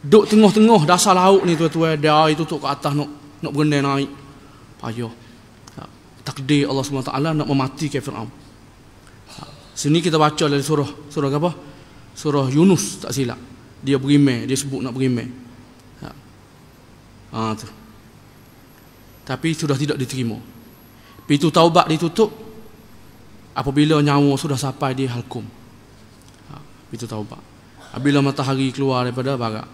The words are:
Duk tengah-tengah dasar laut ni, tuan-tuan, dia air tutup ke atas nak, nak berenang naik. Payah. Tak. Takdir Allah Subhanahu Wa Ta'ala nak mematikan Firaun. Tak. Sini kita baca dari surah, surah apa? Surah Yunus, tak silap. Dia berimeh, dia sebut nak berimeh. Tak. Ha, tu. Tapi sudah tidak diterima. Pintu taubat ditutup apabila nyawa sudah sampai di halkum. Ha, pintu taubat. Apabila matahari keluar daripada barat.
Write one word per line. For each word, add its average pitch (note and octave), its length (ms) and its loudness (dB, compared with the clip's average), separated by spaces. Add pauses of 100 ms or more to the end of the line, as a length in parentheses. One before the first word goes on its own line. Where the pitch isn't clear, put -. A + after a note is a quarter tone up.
Duk G3+ 240 6
tengah-tengah G#3+ 560 6
dasar F#3 320 4
laut F#3+ 320 6
ni, E3 80 2
tuan-tuan, D#3+ 400 0
dia D3+ 160 2
air D#3 240 4
tutup D#3 240 -4
ke C#3 80 -6
atas C#3 240 -4
nak, D3 160 -4 (320)
nak D#3 160 -6
berenang C#3+ 400 0
naik. C#3 140 -4 (680)
Payah. A#2 300 -8 (640)
Tak. - 160 -18 (400)
Takdir C#3+ 400 0
Allah C3+ 160 -2
Subhanahu C3+ 240 -6
Wa - 80 -8
Ta'ala D3+ 160 -2
nak D3+ 160 -2
mematikan C3+ 560 -2
Firaun. A2 240 -10 (1040)
Tak. - 160 -18 (240)
Sini D#3+ 320 0
kita D#3+ 160 2
baca D3+ 240 2
dari C#3+ 160 2
surah, C#3+ 480 -4
surah C#3 240 -2
apa? D3+ 240 -2 (560)
Surah C#3 400 -2
Yunus, E3+ 480 4
tak - 160 -8
silap. C3 240 -4 (400)
Dia C#3 160 0
berimeh, C3+ 480 2
dia C3 160 -2
sebut C3+ 240 -6
nak C3 80 -6
berimeh. B2+ 400 -2 (720)
Tak. - 100 -16 (1200)
Ha, A2+ 240 -6
tu. G#2+ 100 -16 (1600)
Tapi D#3+ 320 -4
sudah C#3+ 240 -2
tidak D3 160 -2
diterima. B2 400 -6 (880)
Pintu D3 240 2
taubat E3+ 400 4
ditutup E3 400 0 (1300)
apabila D3 420 2
nyawa C#3+ 400 4
sudah C#3+ 160 -4
sampai C3 400 -4
di C3 160 -2
halkum. A#2+ 320 -8 (1040)
Ha, - 160 -20 (240)
pintu A2+ 240 -12
taubat. G#2+ 320 -10 (480)
Apabila C#3 320 2
matahari C3+ 480 -2
keluar C3 320 -2
daripada B2 320 -4
barat. A2+ 400 -6